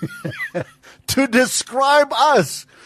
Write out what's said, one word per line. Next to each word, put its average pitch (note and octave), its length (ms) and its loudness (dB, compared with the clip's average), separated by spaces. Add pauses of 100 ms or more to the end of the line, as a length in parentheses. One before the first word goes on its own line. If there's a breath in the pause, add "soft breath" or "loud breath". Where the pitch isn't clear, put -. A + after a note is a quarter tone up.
<laughs> - 1080 -12
to C4+ 200 0
describe C4+ 840 2
us, A#3+ 520 2 (200 soft breath)